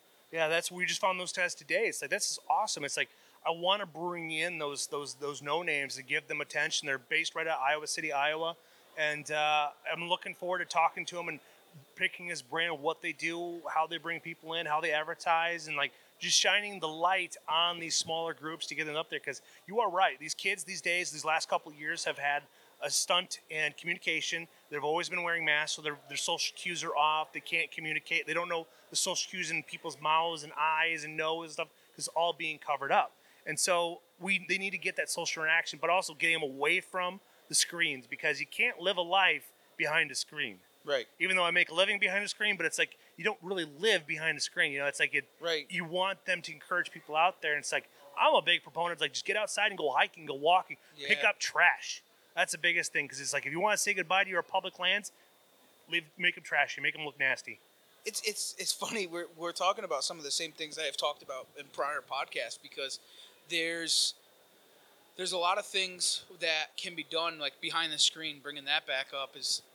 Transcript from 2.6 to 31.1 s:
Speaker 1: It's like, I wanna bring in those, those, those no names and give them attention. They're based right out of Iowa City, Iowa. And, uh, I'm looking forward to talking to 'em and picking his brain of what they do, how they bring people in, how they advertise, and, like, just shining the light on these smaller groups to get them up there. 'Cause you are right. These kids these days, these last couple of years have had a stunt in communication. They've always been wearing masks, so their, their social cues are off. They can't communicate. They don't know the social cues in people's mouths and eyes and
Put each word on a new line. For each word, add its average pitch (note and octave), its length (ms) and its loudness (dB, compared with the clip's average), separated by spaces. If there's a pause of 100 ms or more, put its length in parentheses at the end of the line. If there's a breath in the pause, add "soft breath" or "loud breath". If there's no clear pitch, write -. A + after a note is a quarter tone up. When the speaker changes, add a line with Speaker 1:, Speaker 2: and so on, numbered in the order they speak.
Speaker 1:
It's C#3 140 -2
like, C#3 120 0 (360 loud breath)
I D#3+ 60 2
wanna F#3 340 2
bring E3 460 -4
in E3 260 0
those, C#3+ 300 -2
those, C#3+ 260 -6
those C#3 300 -6
no D3+ 180 2
names C#3+ 360 0
and C3 100 -14
give D3+ 200 -2
them D3+ 140 -4
attention. D3+ 460 -2
They're C3+ 100 0
based D#3+ 380 -2
right D#3+ 120 0
out D#3 120 0
of C3 40 0
Iowa D3+ 220 2
City, D#3 260 -4
Iowa. D#3 440 0 (420 loud breath)
And, D3+ 340 0
uh, D3+ 380 4 (200)
I'm E3 200 -4
looking F3+ 240 -2
forward F3+ 240 -2
to F3 80 -2
talking E3 400 2
to F3 140 -8
'em E3+ 100 -6
and D3 100 -8 (560 loud breath)
picking F3+ 320 -4
his D#3+ 140 -8
brain D#3+ 280 -2
of D#3 120 -4
what D#3+ 220 -2
they E3+ 80 -4
do, E3+ 500 -6 (100)
how D#3+ 140 2
they E3 120 -6
bring D#3+ 220 -6
people E3 360 -10
in, E3+ 100 -2
how D3+ 160 2
they E3 100 0
advertise, E3 760 0
and, D3+ 100 -4
like, C#3 140 0 (280 loud breath)
just F3 200 4
shining G3+ 400 2
the D#3+ 80 -4
light F3 500 2 (100)
on E3+ 320 2
these E3 160 -4
smaller E3 380 -2
groups D#3 340 -8
to D3+ 80 -6
get D#3 100 -2
them D3+ 100 -6
up D#3+ 160 -4
there. D3+ 80 -4
'Cause - 220 -6 (260 loud breath)
you G#3 140 0
are G#3 80 2
right. E3+ 300 4
These D3+ 140 -8
kids G3 300 -2
these F3+ 180 -10
days, F3 300 0
these D3 140 -8
last D#3+ 220 2
couple E3 240 -2
of D3 80 -18
years D#3+ 260 -6
have D3 120 0
had C#3+ 260 0 (380 loud breath)
a D3 100 -2
stunt - 480 0 (100)
in D#3 240 0
communication. E3 760 -2 (220 soft breath)
They've D3 140 -4
always D#3+ 260 2
been F3 140 -4
wearing E3+ 220 0
masks, D3+ 280 2
so D#3+ 80 -6
their, D3 160 -4 (120)
their C#3+ 80 -6
social - 380 -2
cues E3+ 280 -4
are D3+ 120 -2
off. D#3 380 2
They D#3 60 -8
can't E3 320 -2
communicate. D#3 560 -4
They D3+ 60 -4
don't E3+ 160 -2
know E3 180 -4 (220 loud breath)
the D#3 80 -10
social - 320 -2
cues F3 200 -6
in D#3+ 140 -4
people's D#3+ 360 -10
mouths D#3+ 440 2
and D3+ 120 -14
eyes D#3 480 2
and D#3 140 -8